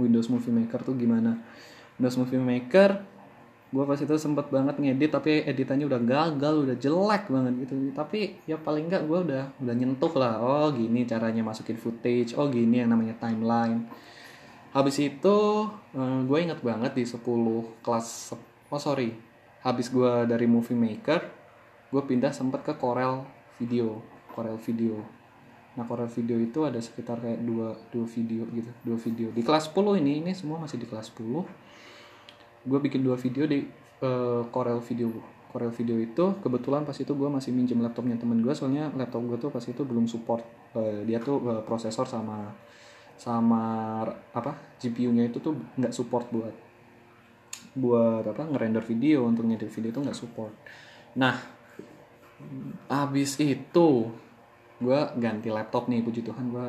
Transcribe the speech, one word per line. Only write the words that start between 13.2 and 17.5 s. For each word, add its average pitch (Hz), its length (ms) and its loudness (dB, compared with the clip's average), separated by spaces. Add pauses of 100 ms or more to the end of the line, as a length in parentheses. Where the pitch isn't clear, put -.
timeline. 117 640 0 (880)
Habis 139 320 2
itu, 147 340 2 (600)
eh, 131 260 0
gue 135 160 2
inget 170 240 -2
banget 113 320 -2
di 127 80 0
sepuluh 117 640 0 (180)